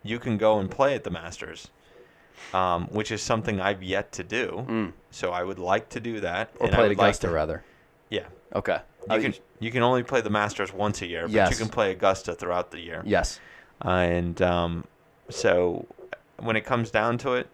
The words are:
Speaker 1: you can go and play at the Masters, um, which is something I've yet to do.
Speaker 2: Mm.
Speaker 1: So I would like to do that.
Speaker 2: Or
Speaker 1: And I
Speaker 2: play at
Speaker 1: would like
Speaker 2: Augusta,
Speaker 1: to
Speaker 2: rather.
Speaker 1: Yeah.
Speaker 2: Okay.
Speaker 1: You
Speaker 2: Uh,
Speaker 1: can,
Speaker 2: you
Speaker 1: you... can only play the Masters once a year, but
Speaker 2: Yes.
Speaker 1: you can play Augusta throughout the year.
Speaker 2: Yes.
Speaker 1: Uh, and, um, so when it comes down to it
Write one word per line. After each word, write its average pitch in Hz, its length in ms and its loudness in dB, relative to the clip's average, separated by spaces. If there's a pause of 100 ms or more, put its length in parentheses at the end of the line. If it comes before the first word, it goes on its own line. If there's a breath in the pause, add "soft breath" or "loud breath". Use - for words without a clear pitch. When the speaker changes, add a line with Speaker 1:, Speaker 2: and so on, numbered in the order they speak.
Speaker 1:
you 113 180 -6
can 117 180 -2
go 110 220 6
and 95 100 -2
play 135 240 2
at 110 100 -6
the 95 60 -6
Masters, 82 600 -10 (800 loud breath)
um, 90 360 2
which 104 220 -4
is 104 120 -4
something 110 380 0
I've 95 220 0
yet 95 300 -2
to - 120 -10
do. 110 440 -4
Speaker 2:
Mm. 110 240 -2 (180)
Speaker 1:
So 90 220 -4
I 90 100 -2
would 95 160 -6
like 92 320 0
to 120 100 -8
do 113 200 -8
that. 92 380 -4
Speaker 2:
Or 117 80 2
Speaker 1:
And 101 80 4
I - 20 6
Speaker 2:
play 117 80 8
at 104 60 4
Speaker 1:
would 101 80 0
like 101 100 6
Speaker 2:
Augusta, - 200 0
Speaker 1:
to 85 40 0
Speaker 2:
rather. 78 320 -2 (460 soft breath)
Speaker 1:
Yeah. 104 160 -4 (280)
Speaker 2:
Okay. 98 240 -2 (300)
Speaker 1:
You 110 80 2
Speaker 2:
Uh, 110 40 2
Speaker 1:
can, - 120 0
Speaker 2:
you - 60 -10 (200)
Speaker 1:
you... 113 120 -6
can 120 120 0
only 123 200 4
play 120 180 2
the 107 100 -4
Masters 104 420 0
once 101 300 -2
a 90 40 -6
year, 85 160 -6
but 85 80 -4
Speaker 2:
Yes. 101 200 6
Speaker 1:
you - 60 0
can 113 120 -2
play 101 240 2
Augusta 92 420 2
throughout 90 360 -4
the 82 100 -12
year. 85 260 -10
Speaker 2:
Yes. 92 340 0 (440 loud breath)
Speaker 1:
Uh, - 60 -2
and, 87 520 2
um, 87 420 2 (460)
so 90 560 2 (520)
when 110 180 -2
it 107 80 0
comes 117 260 0
down 117 280 2
to 131 160 -2
it 127 200 -2